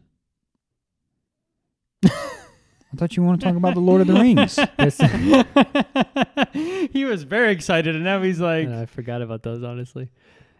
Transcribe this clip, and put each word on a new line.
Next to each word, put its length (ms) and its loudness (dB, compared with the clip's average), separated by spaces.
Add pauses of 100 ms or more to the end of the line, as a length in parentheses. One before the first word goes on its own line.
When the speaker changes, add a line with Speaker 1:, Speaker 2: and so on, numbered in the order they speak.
(2000)
Speaker 1:
<laughs> 0 -
Speaker 2:
I 960 -4
thought 180 -4
you 80 0
wanna 140 2
talk 180 -2
about 200 0
the 40 -2
Lord 220 4
of 60 2
the 60 4
Rings. 460 4 (100)
Speaker 3:
<laughs> 80 -20
This 200 2
Speaker 1:
<laughs> 1900 0
He 140 -4
was 180 -6
very 280 0
excited, 440 -2
and 80 -6
now 180 -2
he's 200 -2
like 260 -2
Speaker 3:
Yeah, 140 -8
I 40 -8
forgot 360 -10
about 220 -10
those, 200 -10
honestly. 460 -12 (500)